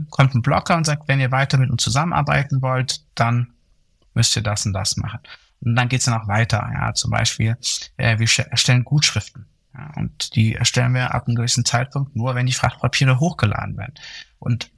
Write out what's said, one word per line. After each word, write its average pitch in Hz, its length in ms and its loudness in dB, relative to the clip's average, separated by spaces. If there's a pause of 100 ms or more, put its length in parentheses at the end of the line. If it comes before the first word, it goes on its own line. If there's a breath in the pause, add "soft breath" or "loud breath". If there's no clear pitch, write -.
(120)
kommt 135 220 4
ein 120 80 2
Blocker 170 360 2
und 156 80 0
sagt, 147 240 -2
„Wenn 139 100 2
ihr 131 100 0
weiter 135 280 2
mit 131 120 4
uns 123 140 0
zusammenarbeiten 143 800 0
wollt, 131 400 -2 (140)
dann 120 360 0 (640)
müsst - 240 2
ihr 107 60 0
das 104 220 -2
und 104 60 -2
das 95 240 -2
machen.“ 107 240 -6 (400 loud breath)
Und 117 160 0
dann 123 140 2
geht's 127 160 0
dann 113 160 0
auch 104 80 -6
weiter. 110 440 0
Ja? - 200 -2
Zum - 180 -4
Beispiel, 113 460 0 (400 loud breath)
äh, 117 200 2
wir 113 100 2
sch-, - 200 0
erstellen 123 380 2
Gutschriften. - 600 0 (280)
Ja? - 240 -16
Und - 400 -8
die 110 180 2
erstellen 123 380 0
wir 127 200 -2
ab - 140 -4
einem 120 80 0
gewissen 117 300 0
Zeitpunkt 131 500 -2
nur, 123 180 -2
wenn 123 120 0
die 127 80 0
Frachtpapiere 127 640 2
hochgeladen 123 560 0
werden. 101 200 -10 (440 loud breath)
Und - 380 -4